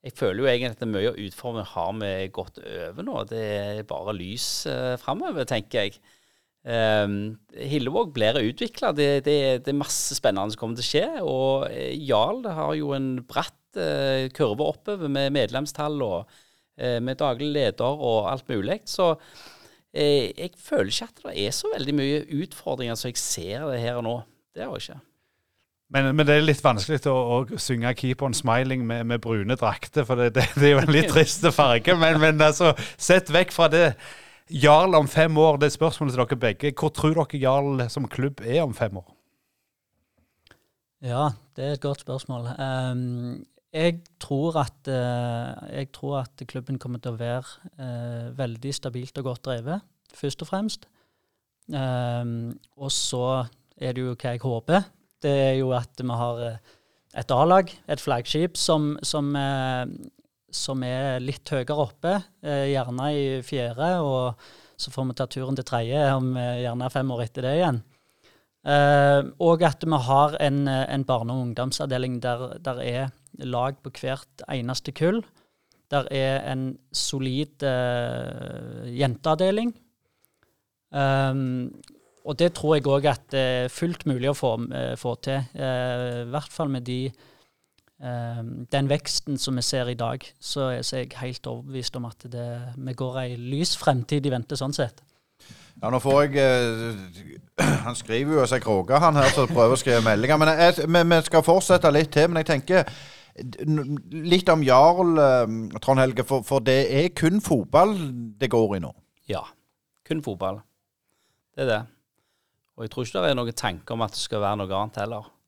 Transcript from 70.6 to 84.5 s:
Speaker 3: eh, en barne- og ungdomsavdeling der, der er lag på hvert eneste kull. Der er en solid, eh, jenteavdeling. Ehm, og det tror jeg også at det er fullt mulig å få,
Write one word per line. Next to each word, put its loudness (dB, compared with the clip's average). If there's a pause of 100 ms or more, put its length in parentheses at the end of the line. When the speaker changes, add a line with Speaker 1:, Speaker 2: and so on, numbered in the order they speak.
Speaker 3:
eh, 0
en -2
barne- 0
og -2
ungdomsavdeling -4
der, -6
der -6
er -4 (280)
lag -4
på -14
hvert -10
eneste -6
kull. 0 (640)
Der -2
er -2
en -6 (160)
solid, -4
eh, -4 (120)
jenteavdeling. 0 (1200)
Ehm, -2 (440)
og -8
det 4
tror 2
jeg 0
også 4
at -4
det -2
er 0
fullt -4
mulig 0
å 0
få, 0 (180)